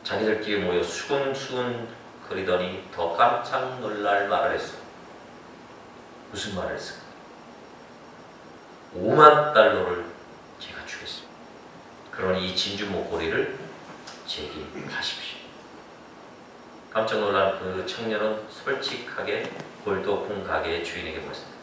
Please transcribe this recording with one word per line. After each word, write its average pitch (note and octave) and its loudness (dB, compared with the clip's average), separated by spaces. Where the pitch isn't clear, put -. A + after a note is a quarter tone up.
자기들끼리 G#2+ 2
모여 F2 4
수근수근 B2+ -2
거리더니 F#2 0
더 - 0
깜짝 - 4
놀랄 G#2 2
말을 A2 4
했어요. - -4
무슨 - -6
말을 D2+ -2
했을까? - -8
"오만 D3 10
달러를 F2+ 6
제가 - -12
주겠습니다. - -10
그러니 F#2 2
이 - -2
진주 G2+ 0
목걸이를 - 0
제게 - -6
파십시오." - -4
깜짝 A2 2
놀란 G2 4
그 F#2 -2
청년은 G#2+ 0
솔직하게 - -2
골동품 G2 0
가게의 E2 0
주인에게 D#2 -6
물었습니다. - -10